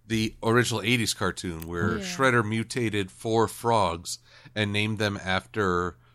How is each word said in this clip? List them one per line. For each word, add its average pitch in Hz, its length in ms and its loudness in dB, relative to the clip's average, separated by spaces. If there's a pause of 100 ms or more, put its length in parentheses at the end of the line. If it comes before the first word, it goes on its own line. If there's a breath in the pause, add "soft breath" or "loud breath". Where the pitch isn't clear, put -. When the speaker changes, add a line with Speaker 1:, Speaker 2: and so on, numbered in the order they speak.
Speaker 1:
the 110 360 0
original 113 400 2
eighties 113 320 2
cartoon 87 520 -4
where 85 320 -2
Speaker 2:
Yeah. - 60 -8
Speaker 1:
Shredder 120 420 2
mutated 107 640 -2
four 113 380 2
frogs 95 680 0 (360 loud breath)
and 107 180 0
named 104 260 0
them 104 260 0
after 92 720 0 (180 soft breath)